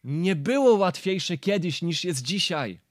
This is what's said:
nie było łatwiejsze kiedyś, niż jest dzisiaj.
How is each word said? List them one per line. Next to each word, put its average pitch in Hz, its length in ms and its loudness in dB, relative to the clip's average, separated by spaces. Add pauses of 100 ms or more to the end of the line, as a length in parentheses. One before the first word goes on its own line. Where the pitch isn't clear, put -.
nie 165 320 0
było 240 400 4
łatwiejsze 185 600 0
kiedyś, 180 440 -2
niż 170 220 -2
jest 156 180 -4
dzisiaj. 139 580 -4 (120)